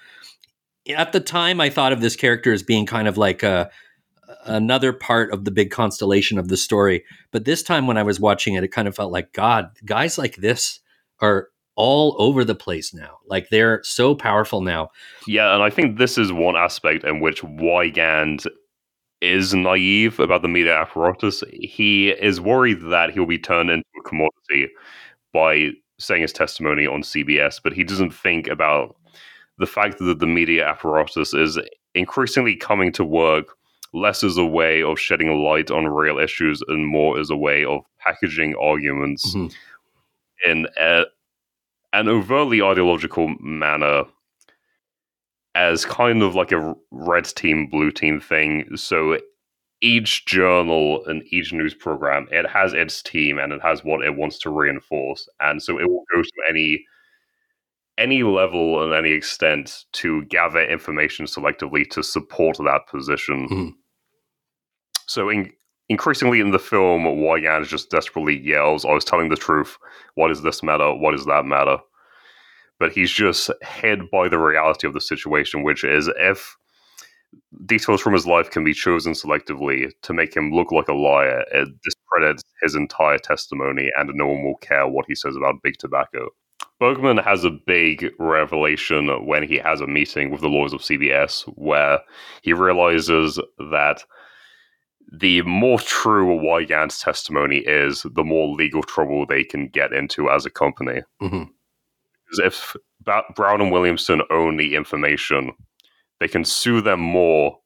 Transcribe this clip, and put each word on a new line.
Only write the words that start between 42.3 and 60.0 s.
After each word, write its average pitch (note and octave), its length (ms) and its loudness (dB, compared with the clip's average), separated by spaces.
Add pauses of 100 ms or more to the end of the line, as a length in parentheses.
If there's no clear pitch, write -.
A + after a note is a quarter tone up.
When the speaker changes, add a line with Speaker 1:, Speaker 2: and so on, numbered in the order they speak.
Speaker 2:
ideological F2 800 2
manner D2+ 600 0 (1500)
as E2+ 280 2
kind A#2 380 2
of F#2 140 2
like F2+ 160 0
a D#2+ 240 -2 (160)
red E2+ 340 0
team, D#2 400 -2
blue D2+ 240 0
team D2+ 300 -2
thing. D2+ 580 -2
So D#2+ 400 0 (640)
each A#2 440 0
journal E2 840 2
and D#2 240 -6
each E2+ 200 -4
news D#2+ 220 -4
program, C#2+ 580 -4
it E2 160 0
has F#2+ 260 0
its E2 280 -2
team D2 380 -2
and C#2+ 120 -4
it C#2+ 100 -10
has D#2+ 220 0
what D2+ 220 -2
it D2 100 -2
wants D2+ 240 -6
to D#2 120 -6
reinforce. C#2+ 760 -4 (120)
And D2+ 220 -2
so E2+ 180 -4
it F2 100 0
will F2+ 240 -2
go F2 80 4
to E2 80 -4 (180)
any, D#2+ 380 -2 (1120)
any B2+ 240 0
level F2 600 2
and D#2+ 100 -2
any D#2+ 180 2
extent D2+ 840 -2
to D#2 320 -4